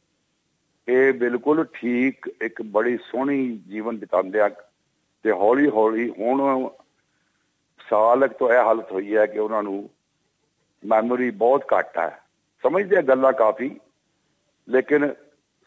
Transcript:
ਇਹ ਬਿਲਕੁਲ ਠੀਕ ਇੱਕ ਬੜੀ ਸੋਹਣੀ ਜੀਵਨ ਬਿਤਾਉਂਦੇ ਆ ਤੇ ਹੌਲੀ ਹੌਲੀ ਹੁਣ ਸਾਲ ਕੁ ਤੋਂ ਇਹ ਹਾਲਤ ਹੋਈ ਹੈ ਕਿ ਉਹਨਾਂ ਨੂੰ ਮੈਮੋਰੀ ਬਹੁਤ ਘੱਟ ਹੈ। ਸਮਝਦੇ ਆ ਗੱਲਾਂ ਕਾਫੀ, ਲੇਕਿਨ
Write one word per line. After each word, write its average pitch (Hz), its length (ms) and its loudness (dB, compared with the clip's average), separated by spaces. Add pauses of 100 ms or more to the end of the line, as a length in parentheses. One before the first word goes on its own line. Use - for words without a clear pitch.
(880)
ਇਹ 131 240 4
ਬਿਲਕੁਲ 123 600 0
ਠੀਕ 123 560 -4 (120)
ਇੱਕ 110 200 -8
ਬੜੀ 110 360 -2
ਸੋਹਣੀ 131 600 -4 (100)
ਜੀਵਨ 107 300 -8
ਬਿਤਾਉਂਦੇ 95 420 -2
ਆ 104 100 4 (720)
ਤੇ 110 80 2
ਹੌਲੀ 117 380 2
ਹੌਲੀ 110 500 0
ਹੁਣ 131 500 -2 (1200)
ਸਾਲ 117 380 4
ਕੁ 110 120 -10
ਤੋਂ 127 100 2
ਇਹ 120 80 4
ਹਾਲਤ 113 340 2
ਹੋਈ 101 240 -4
ਹੈ 107 100 4
ਕਿ 107 140 -4
ਉਹਨਾਂ 107 240 -2
ਨੂੰ 101 260 -8 (960)
ਮੈਮੋਰੀ 120 460 0
ਬਹੁਤ 120 340 2 (120)
ਘੱਟ - 200 -4
ਹੈ। 85 220 -4 (440)
ਸਮਝਦੇ 185 340 0
ਆ 175 40 4
ਗੱਲਾਂ 131 320 2
ਕਾਫੀ, 113 460 -2 (920)
ਲੇਕਿਨ 143 440 0 (540)